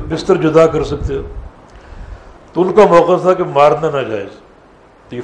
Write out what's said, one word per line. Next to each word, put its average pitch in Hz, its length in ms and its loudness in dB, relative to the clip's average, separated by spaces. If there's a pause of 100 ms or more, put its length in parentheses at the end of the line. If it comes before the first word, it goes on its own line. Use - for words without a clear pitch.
بستر 165 280 -2
جدا 160 300 4
کر 151 180 -4
سکتے 139 300 -6
ہو، 135 80 -8 (1300)
تو 165 100 -2
ان 185 100 -2
کا 196 140 6
موقف 170 360 4
تھا 180 120 2
کہ 175 100 -4
مارنا 151 460 2
ناجائز۔ 110 500 -8 (680)
تو 123 80 -16
یہ 123 80 -10